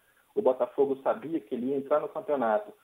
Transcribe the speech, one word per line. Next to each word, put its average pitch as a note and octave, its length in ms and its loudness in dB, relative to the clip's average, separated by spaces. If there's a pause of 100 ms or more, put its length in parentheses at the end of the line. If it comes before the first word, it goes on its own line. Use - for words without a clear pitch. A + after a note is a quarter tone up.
(320)
o - 80 0
Botafogo C3 600 2
sabia C3 380 -2
que - 120 -12
ele A#2+ 140 -4
ia C#3 100 -2
entrar C#3 220 0
no D3+ 100 -2
campeonato C3 640 0 (120)